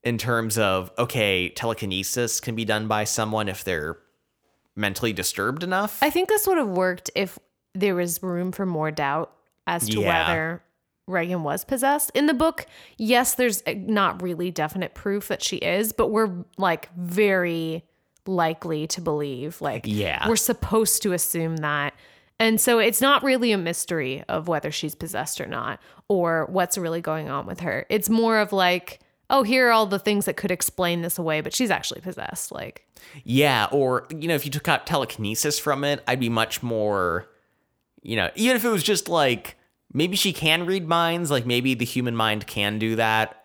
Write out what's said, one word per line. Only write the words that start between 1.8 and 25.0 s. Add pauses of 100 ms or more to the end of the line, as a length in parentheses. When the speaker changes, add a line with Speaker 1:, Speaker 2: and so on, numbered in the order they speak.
Speaker 1:
can
be
done
by
someone
if
they're (800)
mentally
disturbed
enough.
Speaker 2:
I
think
this
would
have
worked
if (360)
there
was
room
for
more
doubt (340)
as
to
Speaker 1:
Yeah.
Speaker 2:
whether (440)
Regan
was
possessed.
In
the
book, (300)
yes,
there's,
uh,
not
really
definite
proof
that
she
is,
but
we're, (260)
like,
very (420)
likely
to
believe,
like,
Speaker 1:
Yeah.
Speaker 2:
we're
supposed
to
assume
that. (440)
And
so
it's
not
really
a
mystery
of
whether
she's
possessed